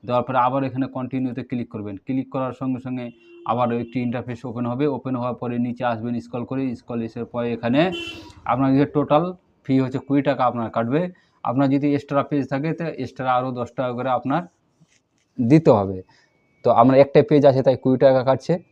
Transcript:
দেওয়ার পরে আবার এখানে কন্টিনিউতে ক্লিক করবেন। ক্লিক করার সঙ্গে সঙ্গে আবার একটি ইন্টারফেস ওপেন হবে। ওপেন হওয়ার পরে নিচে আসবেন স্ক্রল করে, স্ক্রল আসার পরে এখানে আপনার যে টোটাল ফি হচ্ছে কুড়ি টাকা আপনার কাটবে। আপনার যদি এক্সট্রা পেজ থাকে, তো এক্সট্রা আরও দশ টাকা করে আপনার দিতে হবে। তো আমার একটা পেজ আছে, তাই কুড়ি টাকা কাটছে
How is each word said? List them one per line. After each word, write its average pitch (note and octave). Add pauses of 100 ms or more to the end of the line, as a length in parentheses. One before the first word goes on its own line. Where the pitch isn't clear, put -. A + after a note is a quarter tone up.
দেওয়ার B2
পরে B2+
আবার B2+
এখানে C3
কন্টিনিউতে B2+
ক্লিক A#2+
করবেন। G#2
ক্লিক C3
করার C3
সঙ্গে C3
সঙ্গে B2+ (340)
আবার A#2
একটি A#2+
ইন্টারফেস A#2+
ওপেন A#2+
হবে। B2
ওপেন C3
হওয়ার A#2+
পরে A#2+
নিচে A#2+
আসবেন A#2
স্ক্রল A#2+
করে, C3
স্ক্রল A#2
আসার A#2
পরে A#2+
এখানে B2+ (540)
আপনার C3+
যে C#3+
টোটাল D3+ (300)
ফি C3
হচ্ছে C3
কুড়ি C#3
টাকা C3
আপনার A#2
কাটবে। C#3+ (320)
আপনার C3
যদি C#3+
এক্সট্রা C#3
পেজ C#3
থাকে, D3
তো E3
এক্সট্রা B2+
আরও B2+
দশ B2
টাকা B2+
করে B2+
আপনার C3 (1040)
দিতে D#3
হবে। F#2+ (600)
তো B2+
আমার A#2+
একটা C#3
পেজ D3
আছে, C3
তাই C3
কুড়ি C3
টাকা C3
কাটছে C3 (180)